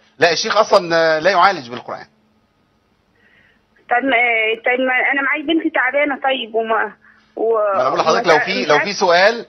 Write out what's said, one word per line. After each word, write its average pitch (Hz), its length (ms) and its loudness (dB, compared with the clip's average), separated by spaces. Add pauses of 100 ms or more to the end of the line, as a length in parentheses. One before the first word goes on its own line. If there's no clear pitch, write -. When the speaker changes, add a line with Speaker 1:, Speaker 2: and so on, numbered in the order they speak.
(200)
Speaker 1:
لا، 165 120 4
الشيخ 202 260 -2
اصلا، 196 380 2
آه، 160 240 2
لا 165 120 2
يعالج 175 380 2
بالقرآن. 117 360 -12 (1800)
Speaker 2:
طب 240 140 0
ما، 262 140 0 (480)
طيب 254 140 0
ما 254 340 -2
انا 277 80 -2
معايا 285 220 -4
بنتي 320 260 0
تعبانه، 277 540 -2
طيب 247 320 -4
وما 220 380 -2 (420)
و-، 226 220 0
Speaker 1:
ما 202 240 0
انا 131 80 0
بقول 170 100 -2
لحضرتك، 170 280 0
لو 156 120 4
في، - 220 -4
Speaker 2:
مش 175 60 -4
Speaker 1:
لو 151 80 4
Speaker 2:
عارفة. 202 160 -2
Speaker 1:
في - 80 -8
سؤال 196 500 2